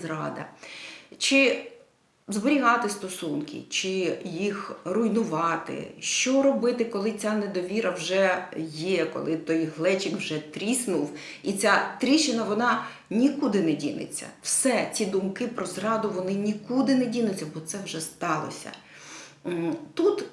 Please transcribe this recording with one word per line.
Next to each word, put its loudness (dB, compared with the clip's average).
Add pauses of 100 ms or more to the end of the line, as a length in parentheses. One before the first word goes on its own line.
зрада? -6 (720)
Чи 4 (600)
зберігати 4
стосунки, -4
чи 0
їх -4 (120)
руйнувати? 0 (120)
Що 2
робити, 4
коли 0
ця -2
недовіра 0
вже 2 (280)
є, 0
коли -2
той 0 (100)
глечик 2
вже -4
тріснув, -2 (320)
і -2
ця 2
тріщина, 4
вона 0 (260)
нікуди 4
не 2
дінеться? -6 (160)
Все, 2
ці 0
думки 0
про -4
зраду, 0
вони -2
нікуди 2
не 4
дінуться, 0
бо -6
це -8
вже -8
сталося. -4 (760)
М, -2 (180)
тут, 2